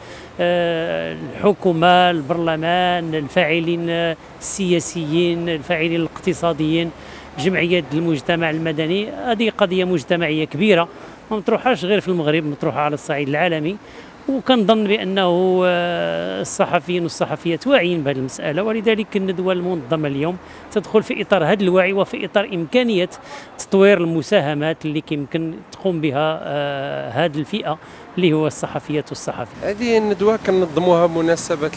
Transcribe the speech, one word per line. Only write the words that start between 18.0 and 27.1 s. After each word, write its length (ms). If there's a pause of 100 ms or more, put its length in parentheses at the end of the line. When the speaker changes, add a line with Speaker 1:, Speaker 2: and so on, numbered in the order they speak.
Speaker 1:
بهذه 140
المسألة، 460
ولذلك 540
الندوة 360
المنظمة 540
اليوم 300 (340)
تدخل 320
في 180
إطار 240
هذا 180
الوعي 300
وفي 320
إطار 280
إمكانية 560 (480)
تطوير 400
المساهمات 880
اللي 160
كيمكن 520 (180)
تقوم 300
بها، 400
آه، 680
هذه 280